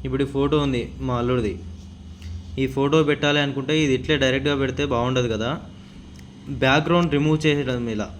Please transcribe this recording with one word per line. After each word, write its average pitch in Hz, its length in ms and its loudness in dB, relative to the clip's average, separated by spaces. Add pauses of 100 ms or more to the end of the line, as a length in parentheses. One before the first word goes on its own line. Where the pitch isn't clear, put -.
ఇప్పుడు 131 220 -2
ఈ - 80 -10
ఫోటో 143 320 2
ఉంది 123 160 0 (240)
మా 123 160 0
అల్లుడిది, 120 320 0 (1080)
ఈ - 100 0
ఫోటో 143 260 4 (100)
పెట్టాలి 147 340 2
అనుకుంటే 139 400 -2
ఇది 135 160 4
ఇట్లే 151 240 0
డైరెక్ట్గా 139 400 2
పెడితే 131 200 -2 (100)
బాగుండదు 123 420 2
కదా. 113 140 -2 (1120)
బ్యాక్‌గ్రౌండ్ 156 520 4
రిమూవ్ 156 300 4
చేయడం 127 500 0
ఇలా 101 120 -4 (120)